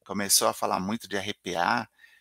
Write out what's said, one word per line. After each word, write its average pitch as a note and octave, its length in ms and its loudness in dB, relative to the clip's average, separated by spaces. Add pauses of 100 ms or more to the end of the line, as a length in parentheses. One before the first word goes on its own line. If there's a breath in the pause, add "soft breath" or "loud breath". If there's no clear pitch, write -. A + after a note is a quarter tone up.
começou G2 440 2
a G#2+ 40 2
falar G#2 260 0
muito F#2 300 -4
de G2 80 -4
R G2+ 160 -4 (100)
P F2 140 -4
A, A2 320 2 (320 soft breath)